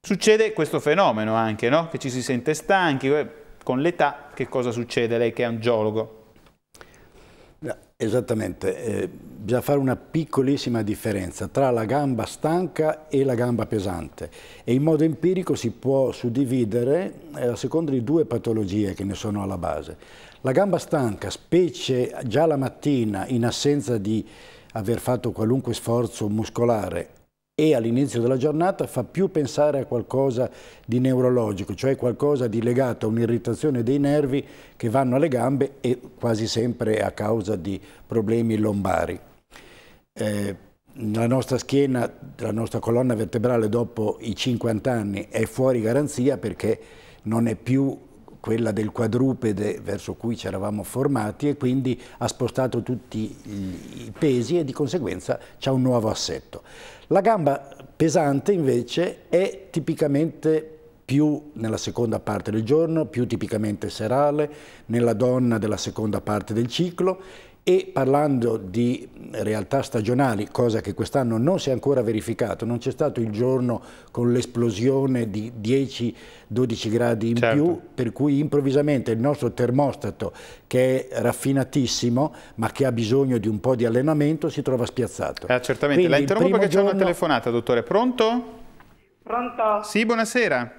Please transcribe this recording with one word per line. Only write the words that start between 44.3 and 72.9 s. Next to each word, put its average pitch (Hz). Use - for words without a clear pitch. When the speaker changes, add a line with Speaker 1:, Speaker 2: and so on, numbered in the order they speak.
Speaker 2:
cinquanta 117
anni 101
è 113
fuori 131
garanzia 127
perché 104
non 113
è 113
più 135
quella 110
del 107
quadrupede 113
verso 98
cui 113
ci -
eravamo 98
formati 127
e 143
quindi 127
ha 120
spostato 123
tutti -
i, 101
i 113
pesi 131
e 165
di 135
conseguenza 120
c'ha -
un 131
nuovo 120
assetto. -
La 196
gamba 175
pesante 151
invece 147
è -
tipicamente 156
più 147
nella 110
seconda 110
parte 104
del 113
giorno, 156
più 120
tipicamente 107
serale, 143
nella 117
donna 123
della 104
seconda 107
parte 104
del 120
ciclo. 180
E 185
parlando 131
di 110
realtà 107
stagionali, 117
cosa 113
che 101
quest'anno 113
non 160
si -
è -
ancora 127
verificato, 107
non 120
c'è 117